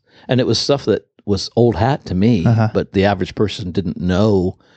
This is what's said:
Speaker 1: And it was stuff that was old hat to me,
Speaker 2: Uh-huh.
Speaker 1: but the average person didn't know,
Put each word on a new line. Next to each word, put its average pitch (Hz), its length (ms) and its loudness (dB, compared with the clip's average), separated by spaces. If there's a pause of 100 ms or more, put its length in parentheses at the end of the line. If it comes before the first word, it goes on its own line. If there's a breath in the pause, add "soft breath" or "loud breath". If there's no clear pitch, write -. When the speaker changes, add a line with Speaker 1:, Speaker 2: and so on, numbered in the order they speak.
(280 soft breath)
Speaker 1:
And 127 120 2
it 110 60 0
was 110 120 0
stuff - 280 -2
that 101 200 0 (180)
was 98 320 -4
old 117 200 4
hat 123 300 -2
to 98 80 -6
me, 98 300 2
Speaker 2:
Uh-huh. 110 300 2
Speaker 1:
but 92 180 -4
the 95 120 2
average 95 300 0
person 98 360 -4
didn't 85 300 -6
know, 92 580 0 (180 soft breath)